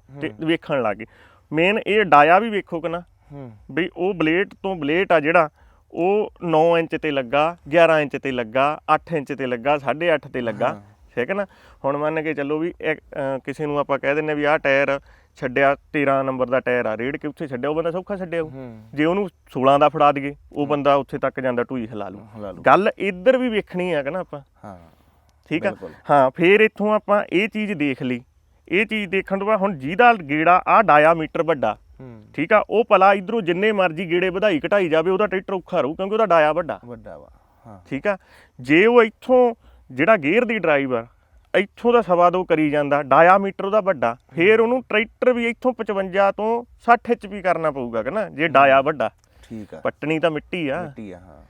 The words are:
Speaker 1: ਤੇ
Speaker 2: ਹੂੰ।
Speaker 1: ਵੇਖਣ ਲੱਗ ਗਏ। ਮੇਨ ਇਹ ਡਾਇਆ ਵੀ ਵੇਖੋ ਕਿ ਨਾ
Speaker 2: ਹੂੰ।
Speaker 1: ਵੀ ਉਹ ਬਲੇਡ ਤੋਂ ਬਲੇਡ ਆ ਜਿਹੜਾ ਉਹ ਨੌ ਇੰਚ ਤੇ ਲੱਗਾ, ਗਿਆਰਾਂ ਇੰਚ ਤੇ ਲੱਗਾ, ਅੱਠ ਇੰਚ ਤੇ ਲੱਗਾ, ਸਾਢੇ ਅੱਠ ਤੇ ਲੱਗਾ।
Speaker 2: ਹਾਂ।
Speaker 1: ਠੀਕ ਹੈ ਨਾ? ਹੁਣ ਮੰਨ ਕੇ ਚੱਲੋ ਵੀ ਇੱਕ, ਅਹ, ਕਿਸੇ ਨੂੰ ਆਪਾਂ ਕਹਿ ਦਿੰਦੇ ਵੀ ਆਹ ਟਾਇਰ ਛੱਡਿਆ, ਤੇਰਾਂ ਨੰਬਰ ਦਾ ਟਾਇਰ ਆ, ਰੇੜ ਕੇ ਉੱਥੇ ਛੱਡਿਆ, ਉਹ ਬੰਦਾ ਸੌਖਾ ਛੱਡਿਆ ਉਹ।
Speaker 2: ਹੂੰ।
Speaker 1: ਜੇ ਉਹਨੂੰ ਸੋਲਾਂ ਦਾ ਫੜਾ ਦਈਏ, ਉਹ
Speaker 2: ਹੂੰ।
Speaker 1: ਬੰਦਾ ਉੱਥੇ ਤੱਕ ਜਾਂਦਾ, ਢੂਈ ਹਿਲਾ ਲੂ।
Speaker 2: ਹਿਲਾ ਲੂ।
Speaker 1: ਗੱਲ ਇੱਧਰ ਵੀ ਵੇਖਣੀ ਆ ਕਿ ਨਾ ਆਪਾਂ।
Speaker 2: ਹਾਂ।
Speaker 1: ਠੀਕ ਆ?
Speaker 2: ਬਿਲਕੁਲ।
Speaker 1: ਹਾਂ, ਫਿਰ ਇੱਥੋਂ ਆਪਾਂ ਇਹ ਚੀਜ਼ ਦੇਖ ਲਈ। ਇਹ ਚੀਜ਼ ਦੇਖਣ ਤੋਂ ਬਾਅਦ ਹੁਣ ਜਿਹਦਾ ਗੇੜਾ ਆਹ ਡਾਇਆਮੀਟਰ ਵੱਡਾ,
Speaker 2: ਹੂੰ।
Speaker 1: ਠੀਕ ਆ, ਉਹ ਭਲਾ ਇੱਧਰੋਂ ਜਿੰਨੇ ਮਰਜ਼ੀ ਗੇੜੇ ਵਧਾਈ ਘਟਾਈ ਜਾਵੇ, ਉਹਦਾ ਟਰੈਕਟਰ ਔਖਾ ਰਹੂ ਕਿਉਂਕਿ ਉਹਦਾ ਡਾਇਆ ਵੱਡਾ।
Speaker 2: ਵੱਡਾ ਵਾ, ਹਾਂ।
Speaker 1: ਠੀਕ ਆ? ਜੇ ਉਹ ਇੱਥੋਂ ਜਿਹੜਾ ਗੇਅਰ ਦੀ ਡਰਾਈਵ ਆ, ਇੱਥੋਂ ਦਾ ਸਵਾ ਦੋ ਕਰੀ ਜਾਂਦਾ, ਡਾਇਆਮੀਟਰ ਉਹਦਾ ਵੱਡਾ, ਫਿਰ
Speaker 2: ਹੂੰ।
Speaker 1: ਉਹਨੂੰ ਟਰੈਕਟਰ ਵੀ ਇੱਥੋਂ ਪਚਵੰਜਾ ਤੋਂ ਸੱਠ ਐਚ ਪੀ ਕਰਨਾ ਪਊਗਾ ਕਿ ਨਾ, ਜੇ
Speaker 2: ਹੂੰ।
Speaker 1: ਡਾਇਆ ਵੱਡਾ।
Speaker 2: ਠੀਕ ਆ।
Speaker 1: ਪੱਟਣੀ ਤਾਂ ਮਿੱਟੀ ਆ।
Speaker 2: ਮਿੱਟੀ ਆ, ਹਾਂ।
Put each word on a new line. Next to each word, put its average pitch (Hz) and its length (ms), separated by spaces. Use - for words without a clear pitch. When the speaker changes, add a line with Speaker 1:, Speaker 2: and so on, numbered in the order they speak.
Speaker 1:
ਤੇ 147 100
Speaker 2:
ਹੂੰ। 110 160
Speaker 1:
ਵੇਖਣ 156 360
ਲੱਗ 104 140
ਗਏ। 113 100
ਮੇਨ 180 340
ਇਹ 208 180
ਡਾਇਆ 151 340
ਵੀ 226 120
ਵੇਖੋ 180 300
ਕਿ 165 80
ਨਾ 170 140
Speaker 2:
ਹੂੰ। 139 200
Speaker 1:
ਵੀ 156 260
ਉਹ 185 180
ਬਲੇਡ 165 480
ਤੋਂ 190 140
ਬਲੇਡ 160 360
ਆ 165 80
ਜਿਹੜਾ 160 280
ਉਹ 196 420
ਨੌ 165 360
ਇੰਚ 165 240
ਤੇ 156 80
ਲੱਗਾ, 143 460
ਗਿਆਰਾਂ 160 280
ਇੰਚ 143 220
ਤੇ 139 80
ਲੱਗਾ, 127 500
ਅੱਠ - 180
ਇੰਚ 147 200
ਤੇ 135 140
ਲੱਗਾ, 127 320
ਸਾਢੇ 147 360
ਅੱਠ 143 140
ਤੇ 131 120
ਲੱਗਾ। 113 280
Speaker 2:
ਹਾਂ। 104 120
Speaker 1:
ਠੀਕ 127 160
ਹੈ 196 40
ਨਾ? 196 120
ਹੁਣ 139 120
ਮੰਨ 151 260
ਕੇ 156 120
ਚੱਲੋ 147 240
ਵੀ 165 220
ਇੱਕ, 160 200
ਅਹ, 135 380
ਕਿਸੇ 143 280
ਨੂੰ 147 120
ਆਪਾਂ 139 200
ਕਹਿ 139 160
ਦਿੰਦੇ 156 200
ਵੀ 147 100
ਆਹ 147 140
ਟਾਇਰ 139 420
ਛੱਡਿਆ, 139 400
ਤੇਰਾਂ 139 320
ਨੰਬਰ 131 220
ਦਾ 127 140
ਟਾਇਰ 123 260
ਆ, 110 100
ਰੇੜ 127 200
ਕੇ 151 120
ਉੱਥੇ 151 180
ਛੱਡਿਆ, 131 240
ਉਹ 151 40
ਬੰਦਾ 165 160
ਸੌਖਾ 185 260
ਛੱਡਿਆ 170 260
ਉਹ। 156 80
Speaker 2:
ਹੂੰ। 123 320
Speaker 1:
ਜੇ 143 100
ਉਹਨੂੰ 185 240
ਸੋਲਾਂ 139 300
ਦਾ 147 100
ਫੜਾ 147 240
ਦਈਏ, 143 180
ਉਹ - 280
Speaker 2:
ਹੂੰ। 143 100
Speaker 1:
ਬੰਦਾ 143 260
ਉੱਥੇ 139 240
ਤੱਕ 135 220
ਜਾਂਦਾ, 123 220
ਢੂਈ 120 240
ਹਿਲਾ 104 220
ਲੂ। 98 180
Speaker 2:
ਹਿਲਾ 104 140
ਲੂ। 90 120
Speaker 1:
ਗੱਲ 170 360
ਇੱਧਰ 196 400
ਵੀ 254 100
ਵੇਖਣੀ 185 440
ਆ 147 100
ਕਿ 135 80
ਨਾ 175 80
ਆਪਾਂ। 156 220
Speaker 2:
ਹਾਂ। 98 140
Speaker 1:
ਠੀਕ 156 180
ਆ? 196 40
Speaker 2:
ਬਿਲਕੁਲ। 87 220
Speaker 1:
ਹਾਂ, 135 200
ਫਿਰ 180 300
ਇੱਥੋਂ 214 340
ਆਪਾਂ 202 380
ਇਹ 196 160
ਚੀਜ਼ 208 240
ਦੇਖ 147 300
ਲਈ। 123 180
ਇਹ 214 180
ਚੀਜ਼ 208 240
ਦੇਖਣ 190 280
ਤੋਂ 196 80
ਬਾਅਦ 214 140
ਹੁਣ 190 180
ਜਿਹਦਾ 190 360
ਗੇੜਾ 165 540
ਆਹ 190 140
ਡਾਇਆਮੀਟਰ 156 600
ਵੱਡਾ, 123 360
Speaker 2:
ਹੂੰ। 117 240
Speaker 1:
ਠੀਕ 160 180
ਆ, 208 180
ਉਹ 208 140
ਭਲਾ 202 300
ਇੱਧਰੋਂ 208 280
ਜਿੰਨੇ 180 300
ਮਰਜ਼ੀ 180 380
ਗੇੜੇ 175 180
ਵਧਾਈ 185 380
ਘਟਾਈ 190 220
ਜਾਵੇ, 160 220
ਉਹਦਾ 190 160
ਟਰੈਕਟਰ 190 280
ਔਖਾ 180 260
ਰਹੂ 139 140
ਕਿਉਂਕਿ 196 200
ਉਹਦਾ 220 120
ਡਾਇਆ 160 260
ਵੱਡਾ। 151 320
Speaker 2:
ਵੱਡਾ 110 340
ਵਾ, - 120
ਹਾਂ। 101 220
Speaker 1:
ਠੀਕ 139 180
ਆ? 196 120
ਜੇ 151 260
ਉਹ 240 160
ਇੱਥੋਂ 240 520
ਜਿਹੜਾ 165 240
ਗੇਅਰ 180 280
ਦੀ 226 140
ਡਰਾਈਵ 143 380
ਆ, 117 100
ਇੱਥੋਂ 208 340
ਦਾ 233 100
ਸਵਾ 175 280
ਦੋ 180 140
ਕਰੀ 156 260
ਜਾਂਦਾ, 143 320
ਡਾਇਆਮੀਟਰ 180 640
ਉਹਦਾ 196 160
ਵੱਡਾ, 123 360
ਫਿਰ 208 260
Speaker 2:
ਹੂੰ। 226 40
Speaker 1:
ਉਹਨੂੰ 247 240
ਟਰੈਕਟਰ 226 440
ਵੀ 233 140
ਇੱਥੋਂ 240 260
ਪਚਵੰਜਾ 196 600
ਤੋਂ 226 320
ਸੱਠ 233 300
ਐਚ 233 160
ਪੀ 196 160
ਕਰਨਾ 165 280
ਪਊਗਾ 120 320
ਕਿ 117 80
ਨਾ, 196 180
ਜੇ 147 140
Speaker 2:
ਹੂੰ। 165 100
Speaker 1:
ਡਾਇਆ 135 300
ਵੱਡਾ। 135 280
Speaker 2:
ਠੀਕ 110 260
ਆ। 80 60
Speaker 1:
ਪੱਟਣੀ 151 380
ਤਾਂ 165 120
ਮਿੱਟੀ 156 380
ਆ। 151 140
Speaker 2:
ਮਿੱਟੀ 123 300
ਆ, 87 60
ਹਾਂ। 87 320